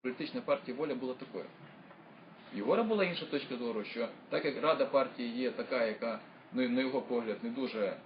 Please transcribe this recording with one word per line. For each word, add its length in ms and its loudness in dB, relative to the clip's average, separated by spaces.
політична 340 -4
партія 360 0
«Воля» 180 0
була 180 -4
такою. 320 -8
І 60 -2
«Воля» 220 4
була 200 4
інша 220 0
точка 300 -2
зору, 280 -2
що 240 -2
так 160 0
як 180 0
рада 220 6
партії 520 2
є 140 2
така, 340 0
яка, 340 -2
ну, 160 2
на 120 4
його 200 0
погляд, 420 0
не 60 -2
дуже 560 0